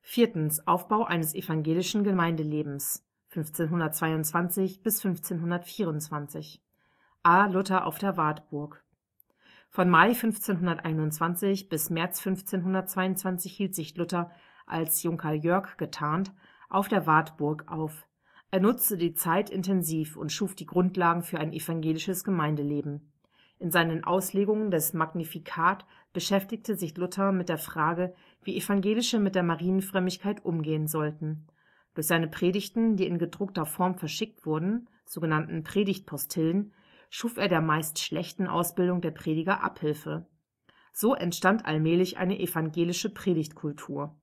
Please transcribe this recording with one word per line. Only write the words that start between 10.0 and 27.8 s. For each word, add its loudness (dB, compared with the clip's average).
fünfzehnhunderteinundzwanzig 0
bis -2
März -2
fünfzehnhundertzweiundzwanzig -2
hielt -4
sich -8
Luther, -2
als -2
Junker -2
Jörg 0
getarnt, -2
auf 0
der 2
Wartburg 2
auf. -6
Er 2
nutzte 2
die 2
Zeit 0
intensiv 0
und -4
schuf -2
die -12
Grundlagen 2
für -6
ein -2
evangelisches -2
Gemeindeleben. 0
In -4
seinen 2
Auslegungen 0
des 0
Magnificat -2
beschäftigte 0
sich -6
Luther 0
mit 0
der -2
Frage, -2